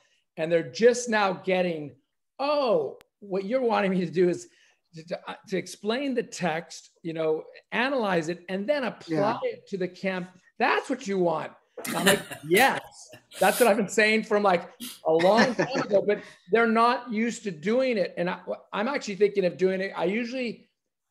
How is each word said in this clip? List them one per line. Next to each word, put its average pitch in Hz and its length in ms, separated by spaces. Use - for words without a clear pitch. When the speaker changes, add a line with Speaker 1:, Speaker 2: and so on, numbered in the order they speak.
Speaker 1:
And 165 120
they're 165 220
just 233 380
now 208 240
getting, 180 580
"Oh, 262 580
what 196 240
you're 240 180
wanting 208 300
me 185 140
to 165 60
do 180 180
is 175 180
to, 160 100
to, 175 140
uh, 175 60
to 190 80
explain 254 580
the 226 80
text, - 680
you 170 80
know, 160 320
analyze 208 560
it, 175 180
and 196 180
then 285 200
apply 170 320
Speaker 2:
Yeah. 220 260
Speaker 1:
it 233 240
to 196 100
the 180 120
camp. 185 400
That's 311 320
what - 160
you 196 140
want." 160 320
I'm 170 180
like, - 160
Speaker 3:
<laughs> 143 140
Speaker 1:
"Yes, 196 320
that's 196 220
what 247 80
I've 208 80
been 220 140
saying 220 340
from, 208 200
like, 180 260
a 160 60
long 202 440
time 262 260
ago," 202 200
Speaker 2:
<laughs> - 60
Speaker 1:
but 208 120
they're 226 140
not 240 440
used 220 320
to 208 80
doing 220 460
it. 180 180
And 175 140
I, 185 100
I'm 202 160
actually 262 280
thinking 196 280
of 165 140
doing 185 240
it. 196 120
I 165 120
usually, 233 640